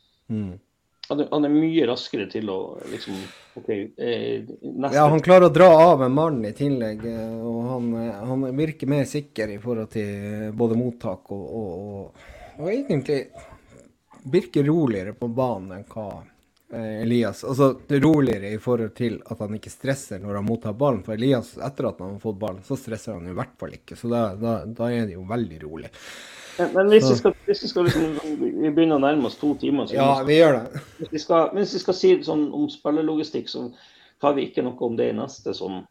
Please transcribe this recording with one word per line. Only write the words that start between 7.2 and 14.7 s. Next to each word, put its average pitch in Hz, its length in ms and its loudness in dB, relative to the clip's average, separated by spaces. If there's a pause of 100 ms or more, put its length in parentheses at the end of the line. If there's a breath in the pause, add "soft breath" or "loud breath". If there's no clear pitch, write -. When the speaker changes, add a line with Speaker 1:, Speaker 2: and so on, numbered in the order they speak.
Speaker 1:
og 117 180 -4 (120)
han, 120 220 -4
eh, 113 300 -6
han 131 300 -4
virker 151 380 -2
mer 139 160 0
sikker 113 480 -6
i 101 40 -12
forhold 110 320 -6
til 104 600 -6
både 113 240 2
mottak 117 540 -6
og, 98 160 -10
og, 95 280 -8
og, 98 500 -12 (280 soft breath)
og 160 180 -6
egentlig 151 500 -2 (1080 soft breath)
virker 151 400 0
roligere 117 480 0